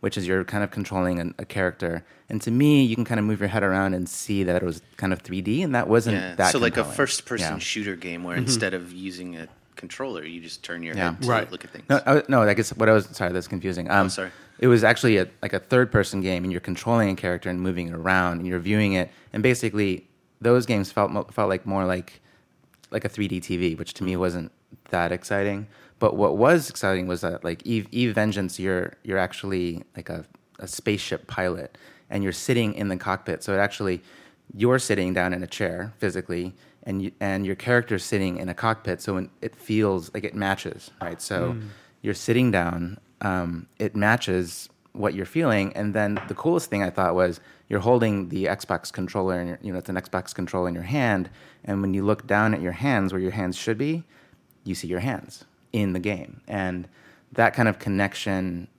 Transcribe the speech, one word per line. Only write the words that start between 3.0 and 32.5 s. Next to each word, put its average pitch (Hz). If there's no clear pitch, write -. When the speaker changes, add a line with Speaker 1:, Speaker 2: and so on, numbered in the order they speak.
Speaker 1:
kind 117
of 104
move 107
your 101
head 101
around 95
and 90
see -
that 87
it 92
was 82
kind 95
of 92
three 90
D, 107
and 151
that 120
wasn't 110
Speaker 2:
Yeah, 92
Speaker 1:
that 92
Speaker 2:
so 139
like 117
a -
Speaker 1:
compelling. -
Speaker 2:
first-person 87
Speaker 1:
Yeah. 80
Speaker 2:
shooter 101
game 85
where 87
Speaker 3:
Mm-hmm. -
Speaker 2:
instead 107
of 87
using 90
a 80
controller, 98
you 85
just 82
turn 85
your 82
Speaker 1:
Yeah. 90
Speaker 2:
head 92
to 127
Speaker 3:
Right. 110
Speaker 2:
look -
at -
things. -
Speaker 1:
No, 139
I, 143
no, 131
I 104
guess 104
what 110
I -
was, 104
sorry, 90
that's 90
confusing. 90
Um, 95
Speaker 2:
Oh, -
sorry. 92
Speaker 1:
it 127
was 120
actually 113
a, 92
like, 101
a 95
third-person 117
game, 90
and 92
you're 87
controlling 110
a 92
character 87
and 90
moving 90
it 85
around, 87
and 90
you're 90
viewing 101
it. 92
And 107
basically, 104
those 120
games 101
felt 101
mo-, 101
felt 104
like 95
more 98
like, 92
like -
a -
three 104
D 90
T 90
V, 85
which 82
to -
me 92
wasn't 87
that 87
exciting. 101
But -
what 95
was 139
exciting 95
was 90
that, 85
like, 85
Eve, 110
Eve 120
Vengeance, 101
you're, 90
you're 95
actually, 92
like, -
a, 82
a 98
spaceship -
pilot, 90
and 98
you're 95
sitting 117